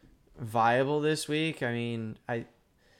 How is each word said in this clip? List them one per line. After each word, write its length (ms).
viable 640
this 260
week, 360
I 100
mean, 440
I, 160